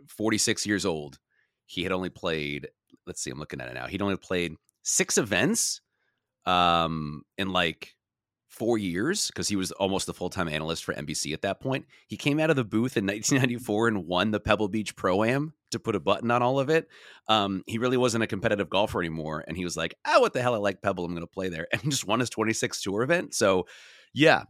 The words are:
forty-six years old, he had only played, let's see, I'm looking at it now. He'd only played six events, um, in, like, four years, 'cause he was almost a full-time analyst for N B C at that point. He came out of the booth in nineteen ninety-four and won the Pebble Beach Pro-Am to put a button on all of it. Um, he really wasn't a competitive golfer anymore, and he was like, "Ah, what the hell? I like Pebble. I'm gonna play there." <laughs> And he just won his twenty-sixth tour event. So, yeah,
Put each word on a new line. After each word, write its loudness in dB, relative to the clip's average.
forty-six -2
years -2
old, -4
he -6
had -2
only -2
played, -4
let's -10
see, -8
I'm -10
looking -10
at -10
it -12
now. -8
He'd -6
only 0
played -2
six 0
events, 0
um, 2
in, -2
like, -2
four 0
years, -2
'cause -6
he -2
was -2
almost -2
a -4
full-time -4
analyst -4
for -6
N -6
B -6
C -4
at -8
that -4
point. -4
He -10
came 0
out 2
of 4
the 2
booth 0
in 0
nineteen 2
ninety-four 2
and 0
won 2
the 0
Pebble 2
Beach -4
Pro-Am 2
to -6
put -2
a 0
button 2
on 4
all 2
of 0
it. 2
Um, 2
he -4
really 2
wasn't 4
a -4
competitive 0
golfer 0
anymore, -4
and -6
he -4
was -4
like, -4
"Ah, 4
what 4
the -2
hell? 2
I 0
like -2
Pebble. 0
I'm -4
gonna -8
play -6
there." -8
<laughs> -4
And -2
he -2
just -2
won 2
his 0
twenty-sixth -2
tour -2
event. -2
So, 4
yeah, 6